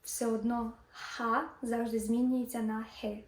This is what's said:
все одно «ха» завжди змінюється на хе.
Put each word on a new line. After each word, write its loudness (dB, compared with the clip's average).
все -2
одно 0
«ха» 0
завжди 0
змінюється 2
на 0
хе. -6